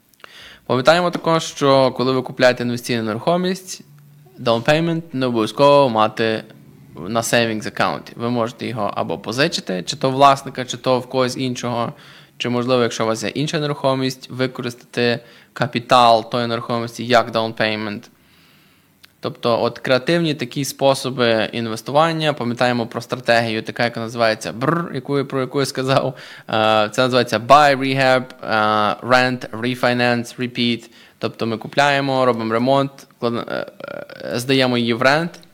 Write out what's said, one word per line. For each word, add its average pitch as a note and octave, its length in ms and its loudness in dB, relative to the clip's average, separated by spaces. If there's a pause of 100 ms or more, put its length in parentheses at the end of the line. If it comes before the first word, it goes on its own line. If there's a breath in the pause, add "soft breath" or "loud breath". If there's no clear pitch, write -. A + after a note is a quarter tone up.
(640 loud breath)
Пам'ятаємо D#3+ 460 2
також, D#3+ 320 -2
що C3+ 480 2
коли B2+ 200 -2
ви C3 100 0
купляєте B2+ 420 2
інвестиційну A#2+ 400 -4
нерухомість, F3 800 -4 (580)
down A#2 240 0
payment E3 380 2 (120)
не C3 120 -2
обов'язково C3+ 640 4
мати A2 540 0 (640)
на A2+ 140 -2
savings A2+ 460 0
аккаунті. F#2 480 -4
Ви A#2+ 140 -4
можете A#2 380 -4
його G#2+ 280 -4
або A2 220 -4
позичити, E3 680 -4
чи - 120 -8
то C#3 140 -2
власника, C3+ 560 0
чи B2+ 120 -10
то B2+ 220 0
в A#2+ 80 -8
когось B2+ 300 -4
іншого, B2 560 -6 (440 loud breath)
чи, - 120 -6
можливо, B2 340 0
якщо A#2 200 -2
у A2+ 40 0
вас A2+ 160 -2
є G2+ 60 -4
інша D3+ 300 -4
нерухомість, C3+ 720 -2
використати A#2+ 920 -4 (340 loud breath)
капітал A#2+ 800 4
тої A#2+ 160 -2
нерухомості A#2 580 -6
як A#2 260 4
down A2+ 220 -2
payment. A2 480 -4 (1200 soft breath)
Тобто, A#2 440 -2
от A#2+ 160 -2
креативні D#3 540 0
такі C#3 320 -8
способи C3 880 0
інвестування. C#3+ 800 -2
Пам'ятаємо A#2+ 540 -2
про A#2 140 -10
стратегію, A#2 600 0
така, A2 220 -6
яка A#2 160 -2
називається A2+ 540 -2
бр, D3+ 400 -2
яку C#3+ 240 -4
я, C3+ 80 -2
про C3+ 160 -6
яку C3 180 -4
я C#3 60 0
сказав. C3+ 500 0 (340 loud breath)
Е, A2 420 4
це - 100 0
називається B2 380 2
«Buy, C#3 380 6
rehab, C3 460 2 (200)
е, G#2+ 120 -2 (520)
rent, B2+ 420 2
refinance, B2 920 -2
repeat». A#2+ 500 -4 (300 loud breath)
Тобто A#2 260 -4
ми A2+ 120 -4
купляємо, C#3 680 2
робимо A2+ 280 0
ремонт, C3+ 380 2 (300)
клад-, A#2 280 -4
е, - 160 -6 (680)
е, A#2 60 -4
здаємо B2+ 380 2
її A#2 160 0
в A2+ 80 -4
рент D3+ 380 2 (140)